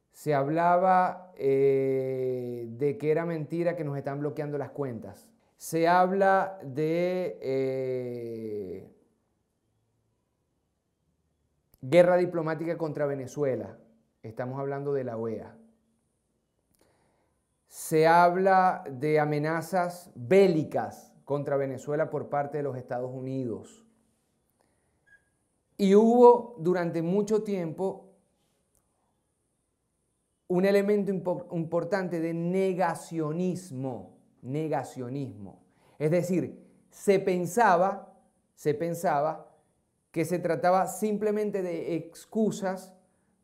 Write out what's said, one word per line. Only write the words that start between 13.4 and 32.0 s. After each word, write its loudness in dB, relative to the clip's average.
Estamos -8
hablando -6
de -2
la -8
oea. -8
Se 2
habla 4
de 0
amenazas -2
bélicas 2
contra -2
Venezuela -4
por -8
parte -2
de -2
los -6
Estados -8
Unidos. -8
Y 4
hubo 8
durante 0
mucho 0
tiempo -6
un 2
elemento 2
impo-, -4
importante -4